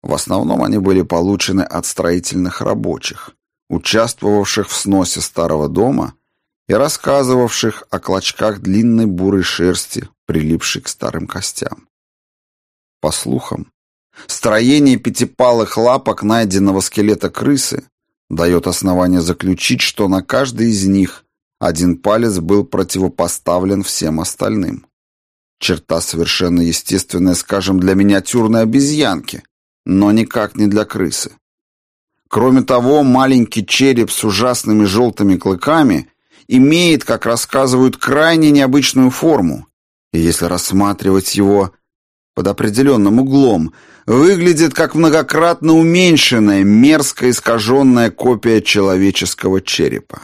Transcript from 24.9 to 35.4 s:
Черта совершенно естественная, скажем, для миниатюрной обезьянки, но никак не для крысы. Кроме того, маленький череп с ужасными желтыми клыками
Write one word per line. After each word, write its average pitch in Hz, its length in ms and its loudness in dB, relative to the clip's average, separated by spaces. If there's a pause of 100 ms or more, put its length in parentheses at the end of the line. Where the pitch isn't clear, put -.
Черта 82 420 -4
совершенно 85 600 -2
естественная, 87 760 -2
скажем, 95 460 -2
для 95 140 2
миниатюрной 107 680 0
обезьянки, 135 800 -2 (420)
но 101 280 2
никак 110 420 -2
не 104 140 0
для 104 160 0
крысы. - 480 -6 (960)
Кроме 127 340 2
того, 131 400 2
маленький 127 640 2
череп 123 460 2
с - 100 -6
ужасными 107 640 0
желтыми 101 520 2
клыками 101 720 0 (380)